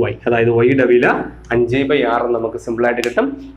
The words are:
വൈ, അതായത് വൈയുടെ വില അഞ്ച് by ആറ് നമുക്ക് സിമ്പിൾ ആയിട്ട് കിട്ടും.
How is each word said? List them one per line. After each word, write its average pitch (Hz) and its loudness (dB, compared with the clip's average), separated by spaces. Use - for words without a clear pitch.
വൈ, 104 -2
അതായത് 117 2
വൈയുടെ 127 4
വില 123 4
അഞ്ച് 120 0
by 147 2
ആറ് 120 0
നമുക്ക് 113 -4
സിമ്പിൾ 117 -4
ആയിട്ട് 120 -2
കിട്ടും. 214 -2